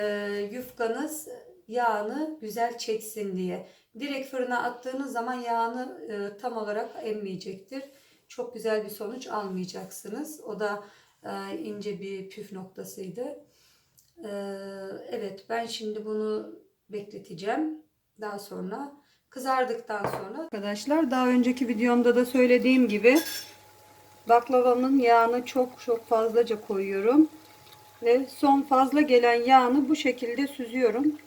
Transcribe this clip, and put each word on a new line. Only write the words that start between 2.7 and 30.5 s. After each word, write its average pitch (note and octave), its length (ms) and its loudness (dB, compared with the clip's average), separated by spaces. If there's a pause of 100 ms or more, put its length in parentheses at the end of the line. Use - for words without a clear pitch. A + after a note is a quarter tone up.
çeksin G#3 600 -6
diye. F#3 300 -4 (320)
Direkt C4+ 300 -6
fırına B3 340 -2
attığınız B3+ 480 -6
zaman A#3 220 -4
yağını, A#3+ 760 -4
e, G#3 280 -8
tam A#3 200 -6
olarak G#3+ 320 -4 (140)
emmeyecektir. G#3 800 -8 (440)
Çok - 260 -10
güzel G#3+ 320 -2
bir G3+ 40 -12
sonuç A3+ 380 -10
almayacaksınız. G3 1120 -8
O G3+ 180 -10
da, G#3 240 -4 (400)
e, G3 340 -8
ince G#3 440 -8
bir F#3+ 280 -10
püf - 220 -16
noktasıydı. F#3+ 960 -12 (760)
E, G#3 60 -10 (800)
evet, G3+ 400 -8
ben A#3 160 -4
şimdi G#3+ 400 -8
bunu G#3+ 540 -4 (300)
bekleteceğim. G3+ 960 -6 (380)
Daha G3+ 180 -8
sonra G3 520 -10 (380)
kızardıktan B3 760 -2
sonra G#3+ 400 -6
arkadaşlar, A#3 680 0
daha B3+ 160 4
önceki B3 400 4
videomda A#3+ 480 4
da B3 100 6
söylediğim B3 640 6
gibi G#3+ 320 6 (1080)
baklavamın B3 720 6
yağını A#3 460 6
çok B3+ 340 0
çok A3+ 280 -4
fazlaca A3+ 540 2
koyuyorum. G3+ 680 2 (760)
Ve B3 240 2
son C#4 340 2
fazla C4+ 400 4
gelen A#3+ 420 4
yağını C4 460 6
bu D#4 60 2
şekilde B3 520 -2
süzüyorum. B3+ 800 0